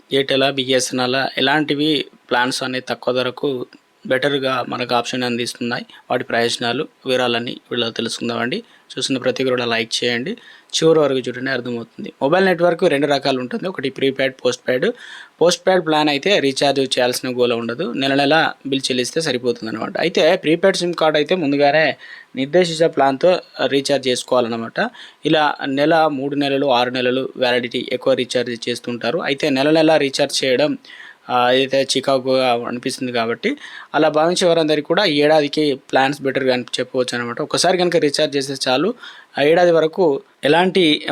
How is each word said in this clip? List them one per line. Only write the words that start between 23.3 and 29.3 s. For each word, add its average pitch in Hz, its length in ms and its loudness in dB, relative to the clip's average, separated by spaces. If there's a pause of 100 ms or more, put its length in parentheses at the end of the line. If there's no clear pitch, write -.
రీఛార్జ్ 135 400 0
చేసుకోవాలన్నమాట. 120 840 -2 (360)
ఇలా 151 300 2 (120)
నెల, 156 400 2
మూడు 143 280 -4
నెలలు, 139 300 0
ఆరు 123 240 2
నెలలు 127 480 -2
వ్యాలిడిటీ 120 540 -2
ఎక్కువ 131 220 0
రీఛార్జ్ 120 560 -2
చేస్తుంటారు. 120 500 -4
అయితే 151 300 -2